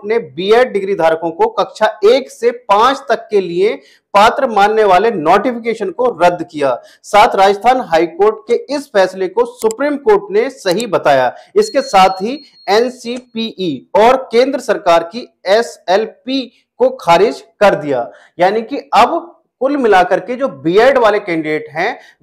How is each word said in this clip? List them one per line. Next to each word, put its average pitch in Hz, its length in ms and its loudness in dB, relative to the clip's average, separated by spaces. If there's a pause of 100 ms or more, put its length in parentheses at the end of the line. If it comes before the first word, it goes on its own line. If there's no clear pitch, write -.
ने 220 140 -2
बीएड 202 540 0
डिग्री 196 220 -4
धारकों 165 360 -2
को 208 160 0
कक्षा 214 580 -4
एक 240 260 2
से 233 200 -4
पांच 240 480 0 (100)
तक 220 220 -4
के 208 100 0
लिए 185 400 -2 (340)
पात्र 240 320 2
मानने 214 380 2
वाले 202 260 2
notification 208 800 -2
को 247 160 -2 (160)
रद्द 175 280 2
किया। 139 320 -4 (200)
साथ 208 320 2
राजस्थान 202 460 2
हाई 165 260 0
कोर्ट 208 300 0 (140)
के 233 240 -4
इस 285 120 -6
फैसले 190 420 -2
को 226 160 0
सुप्रीम 262 520 -4
कोर्ट 202 340 0
ने 233 200 0
सही 208 360 -4
बताया। 135 480 0 (220)
इसके 220 240 0
साथ 190 420 2
ही 254 180 -6 (280)
एनसीपीई 226 1300 -4
और 233 220 4
केंद्र 262 420 0
सरकार 170 440 0
की 233 260 -14 (180)
एसएलपी 220 920 -2 (380)
को 254 120 2
खारिज 190 540 0 (160)
कर 196 140 4
दिया। 135 360 -4 (280)
यानी 202 240 0
कि 269 140 -10
अब 262 600 0 (240)
कुल 285 160 -2
मिलाकर 185 440 2
के 240 140 -10
जो 254 140 -4
बीएड 202 500 0
वाले 208 200 2
candidate 156 520 -6
हैं, 180 280 -6 (240)